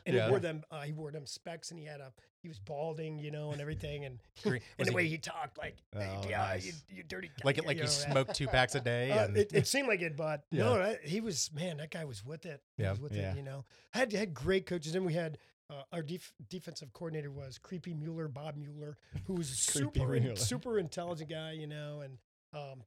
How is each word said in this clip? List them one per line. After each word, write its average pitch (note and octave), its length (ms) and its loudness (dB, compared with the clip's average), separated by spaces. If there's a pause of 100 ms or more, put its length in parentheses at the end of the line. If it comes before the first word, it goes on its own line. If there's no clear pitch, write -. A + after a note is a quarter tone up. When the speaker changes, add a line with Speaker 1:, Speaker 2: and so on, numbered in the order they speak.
Speaker 1:
And C3+ 120 4
Speaker 2:
Yeah. A2 80 8
Speaker 1:
he A2+ 60 6
wore - 100 8
them, D#3 280 -2
uh, D#3 120 -8
he D3 120 -4
wore D3+ 200 -6
them D3 140 -8
specs - 440 -10
and E3+ 80 -12
he D3+ 80 -12
had D3 140 -12
a, C3 120 -14 (300)
he F3 60 -12
was D#3 100 -12
balding, D#3 600 -4
you D3 100 -6
know, D3+ 220 -4
and D3 80 -4
everything. D3 440 -4
And, C3 140 -8 (140)
<laughs> - 100 -18
Speaker 2:
Green, G3+ 120 4
Speaker 1:
and A#2+ 80 -2 (180)
Speaker 2:
was B2 80 4
Speaker 1:
the - 20 4
Speaker 2:
he B2 60 4
Speaker 1:
way F3 100 4
he D#3+ 120 0
talked, - 400 -6
like, D#3 180 -8 (180)
Speaker 3:
Oh, G#2 60 -2
Speaker 1:
"Hey, G2 300 -2
yeah, G#2 80 0
Speaker 3:
nice. F#2+ 280 0
Speaker 1:
you, B2 60 -6 (240)
you F3+ 80 -12
dirty F#3 240 -8
guy," - 60 -16 (100)
Speaker 2:
Like C#3 140 4
it, D#3 100 0
like C#3+ 80 2
Speaker 1:
you D#3 80 0
Speaker 2:
he A#2+ 40 2
Speaker 1:
know, D3 60 4 (100)
yeah. D3 80 -2
Speaker 2:
smoked C3+ 220 4
two C#3 140 0
packs B2+ 260 6
a C#3 60 2
day A#2+ 320 2
Speaker 1:
Uh, G#3 140 6
Speaker 2:
and G3+ 100 2
Speaker 1:
it, G3+ 180 6
it - 140 6
seemed C4+ 180 4
like G3+ 160 4
it, D#3+ 140 0
but D#3 340 -2
Speaker 2:
Yeah. B2+ 140 4
Speaker 1:
no, A#3+ 140 6
that, G3 260 2
he E3+ 160 0
was, F#3+ 340 -2
man, E3 220 -2
that D3+ 160 -8
guy E3 120 -4
was A2 200 -8
with D#3 220 -10
it. D3 140 -10 (160)
He A2 60 0
Speaker 2:
Yeah. G2 80 4
Speaker 1:
was G2+ 80 0
with C3+ 160 -4
Speaker 3:
Yeah. G2 160 0
Speaker 1:
it, F#2 60 0
you C#3 80 -4
know. C3+ 200 -8 (280)
Had, A#3 200 2
had G3 220 0
great F#3 320 2
coaches. D#3+ 260 -2
Then F#3+ 120 2
we E3 80 2
had, D#3+ 260 -2 (320)
uh, C#3 120 -10 (100)
our E3+ 100 -4
def-, E3 300 -8 (180)
defensive D#3+ 440 -10
coordinator D#3 360 -4
was C#3 280 -10
Creepy F3 360 -8
Mueller, D#3+ 320 -4
Bob D3 300 -6
Mueller, D3 420 -10 (280)
who F#3+ 80 0
was D#3 180 0
a - 200 2
Speaker 3:
<laughs> - 0 -
Creepy C#3 280 4
Speaker 1:
super, C3+ 160 4
in-, A#2 80 8
Speaker 3:
Mueller. A#2+ 120 0
Speaker 1:
super A3 440 2
intelligent E3+ 500 -4
guy, D#3+ 220 -6
you D#3 160 -6
know, D3 320 -8
and, C3+ 180 -12 (340)
um, C3+ 340 -10